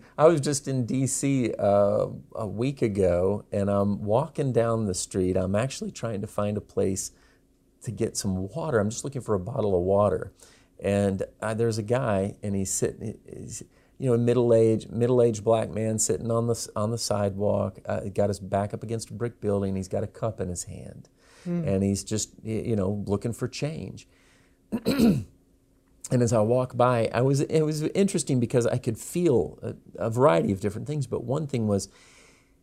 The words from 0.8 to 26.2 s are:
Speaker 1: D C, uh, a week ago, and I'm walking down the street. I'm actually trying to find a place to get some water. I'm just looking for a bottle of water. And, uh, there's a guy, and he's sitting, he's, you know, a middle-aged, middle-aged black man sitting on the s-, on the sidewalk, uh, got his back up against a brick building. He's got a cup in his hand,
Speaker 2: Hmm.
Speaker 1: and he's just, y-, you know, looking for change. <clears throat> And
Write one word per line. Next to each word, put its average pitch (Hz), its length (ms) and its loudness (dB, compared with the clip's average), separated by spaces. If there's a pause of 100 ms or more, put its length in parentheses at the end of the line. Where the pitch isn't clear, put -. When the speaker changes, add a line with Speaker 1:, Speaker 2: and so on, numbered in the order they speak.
Speaker 1:
D 131 180 0
C, 135 540 0
uh, 101 480 4 (280)
a 110 120 -6
week 120 340 -4
ago, 98 720 2
and 101 180 0
I'm 101 340 0
walking 131 480 -2
down 113 360 0
the 90 80 -2
street. 92 420 -2
I'm 92 160 -2
actually 135 380 -4
trying 110 300 -8
to 104 60 -8
find 104 300 -4
a 98 40 -6
place - 500 -2 (720)
to 120 80 -8
get 104 260 -4
some 95 320 -2
water. 156 300 -2
I'm 101 100 2
just - 140 -10
looking 139 180 -8
for 110 140 -2
a 95 40 0
bottle 101 360 0
of 87 60 4
water. 98 500 2 (480)
And, 98 420 0 (200)
uh, 110 120 -4
there's 110 240 0
a 110 60 -4
guy, 107 580 0
and 101 140 -2
he's 95 160 -2
sitting, - 460 -4 (100)
he's, 110 340 -14 (380)
you 135 100 -2
know, 120 40 4
a 117 40 4
middle-aged, 117 720 4
middle-aged 117 520 2
black 113 260 2
man 110 300 -2
sitting - 320 -2
on 117 160 0
the 117 60 2
s-, - 240 -8
on 107 140 0
the 117 60 -4
sidewalk, 101 880 0
uh, 104 160 -4 (120)
got 110 160 2
his 98 100 -2
back 98 340 -2
up 117 100 -8
against 113 260 -8
a 113 40 -14
brick 113 280 -8
building. 101 340 0
He's 95 140 -4
got 101 140 -2
a 101 40 -6
cup 110 320 -6
in 95 100 -6
his 87 160 -8
hand, - 440 -16 (340)
Speaker 2:
Hmm. 175 240 -4
Speaker 1:
and 98 160 2
he's 98 220 2
just, - 240 -4 (140)
y-, 110 220 -4
you 113 100 0
know, 101 300 -2
looking 101 280 -2
for 123 160 -6
change. - 580 -8 (640)
<clears throat> - 160 -6 (1200)
And 123 100 4